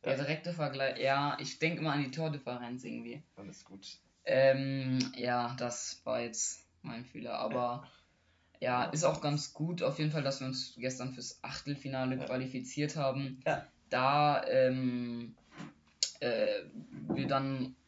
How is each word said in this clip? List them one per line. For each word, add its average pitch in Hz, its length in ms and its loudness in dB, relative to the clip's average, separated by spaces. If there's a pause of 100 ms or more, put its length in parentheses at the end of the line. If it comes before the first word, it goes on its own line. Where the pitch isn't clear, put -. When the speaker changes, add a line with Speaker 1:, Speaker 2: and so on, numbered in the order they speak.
Speaker 1:
Der 135 140 2
Speaker 2:
Ja. 135 60 -2
Speaker 1:
direkte 156 300 -2
Vergleich, 135 480 0
ja, 139 380 4
ich - 200 -8
denk 165 200 2
immer 156 140 2
an 143 100 4
die 131 80 -2
Tordifferenz 127 720 -4
irgendwie. 117 360 -8 (140)
Speaker 2:
Alles 98 300 -14
gut. - 320 -16 (260)
Speaker 1:
Ähm, 135 760 4 (180)
ja, 123 400 0
das - 480 -6
war 113 160 0
jetzt - 420 -4 (200)
mein 120 200 -8
Fehler, 117 360 -10
aber 123 460 -2 (760)
ja, 123 240 2
Speaker 2:
Ja. - 60 -2
Speaker 1:
ist 156 120 -2
auch 151 180 4
ganz 147 320 -2
gut 170 300 -4
auf 143 160 0
jeden 151 120 2
Fall, 151 120 0
dass 135 160 0
wir 131 80 -6
uns - 300 -6
gestern 127 340 -4
fürs - 300 -10
Achtelfinale 131 760 -4
Speaker 2:
Ja. - 80 -4
Speaker 1:
qualifiziert 131 720 -2
haben. 135 500 0
Speaker 2:
Ja. 156 200 0 (240)
Speaker 1:
Da, 143 580 6
ähm, 123 880 2 (840)
äh, 113 260 2 (680)
wir 135 140 0
dann 135 480 0 (120)